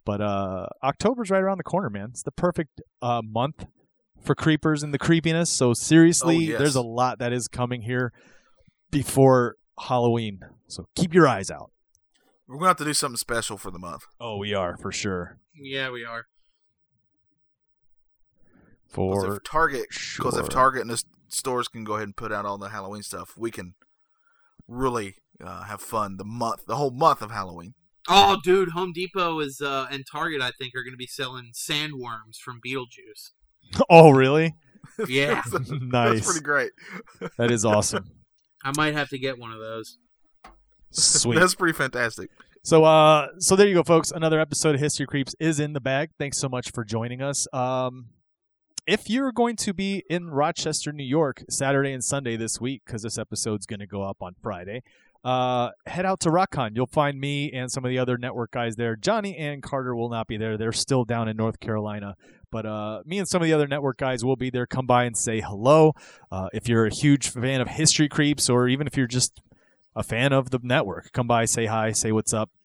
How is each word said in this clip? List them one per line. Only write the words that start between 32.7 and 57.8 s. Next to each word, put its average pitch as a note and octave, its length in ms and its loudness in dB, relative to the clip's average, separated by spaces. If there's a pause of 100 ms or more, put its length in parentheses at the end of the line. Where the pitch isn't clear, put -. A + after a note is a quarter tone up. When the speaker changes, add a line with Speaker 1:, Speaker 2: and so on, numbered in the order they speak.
Speaker 1:
<laughs> - 180 2
Oh, D#3+ 220 12
really? D3 440 4 (540)
Speaker 3:
Yeah. C3+ 360 0
Speaker 2:
<laughs> A#2 60 -10
That's, - 200 -4
Speaker 1:
Nice. B2 480 0
Speaker 2:
that's G2 80 -4
pretty D#3 180 -4
great. C#3+ 260 -2 (640)
Speaker 1:
That A#2+ 140 2
is A2+ 140 0
awesome. G#2 460 0 (260)
Speaker 3:
<laughs> - 260 -20
I C#3 140 -6
might D3+ 160 0
have C#3+ 160 -4
to C#3 80 -8
get B2+ 220 -6
one A#2 120 -14
of A2 80 -14
those. A2 380 -12 (960)
Speaker 1:
Sweet. - 480 2
Speaker 2:
That's F3+ 160 4
pretty E3 200 0
fantastic. B2 540 -4 (340)
Speaker 1:
So, D#3+ 220 8
uh, D#3 420 8 (120)
so F#3+ 160 4
there G3+ 120 8
you G3 60 4
go, E3+ 100 6
folks. E3 280 4
Another D#3+ 280 0
episode D3+ 360 0
of C3 60 0
History D3 260 -2
Creeps C#3 320 -4
is D#3 200 0
in D3+ 140 -4
the C#3 80 -6
bag. C3+ 380 -2
Thanks C#3+ 180 -6
so C#3 100 -2
much B2+ 240 -6
for A#2+ 140 -6
joining A#2 380 -6
us. C#3 300 -4
Um, B2+ 560 -4 (800)
if G3+ 220 -2
you're C4 220 -2
going A#3 260 -2
to G3+ 160 -4
be F#3+ 380 -4
in F3 180 -6
Rochester, D3+ 640 -4
New D3 100 -12
York, C3+ 460 -2
Saturday C#3 420 0
and B2+ 120 -8
Sunday B2+ 340 -4
this A2+ 240 -6
week, B2+ 240 -6
'cause G#2+ 160 -10
this A2+ 160 -8
episode's G#2+ 480 -6
gonna G#2 220 -12
go G2 160 -6
up G2 180 -8
on F2+ 200 -14
Friday, G2+ 420 -10 (400)
uh, B2+ 480 -2 (160)
head F#3 180 -4
out F#3+ 160 -2
to E3+ 80 0
RockCon. D3 460 0
You'll B2+ 100 0
find C#3+ 340 0
me C#3+ 320 -4
and B2+ 200 -6
some C3 120 -6